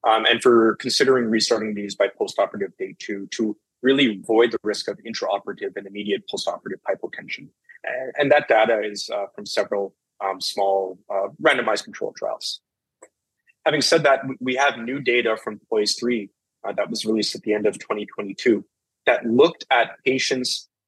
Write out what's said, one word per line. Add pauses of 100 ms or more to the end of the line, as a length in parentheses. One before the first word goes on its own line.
Um,
and
for
considering
restarting
these
by
postoperative
day
two
to (260)
really
avoid
the
risk
of
intraoperative
and
immediate (100)
postoperative
hypotension. (340)
And,
and
that
data
is,
uh,
from
several, (280)
um,
small, (140)
uh, (160)
randomized
controlled
trials. (1040)
Having
said
that,
we,
we
have
new
data
from
poise
three, (340)
uh,
that
was
released
at
the
end
of
twenty
twenty-two (420)
that
looked
at (120)
patients (200)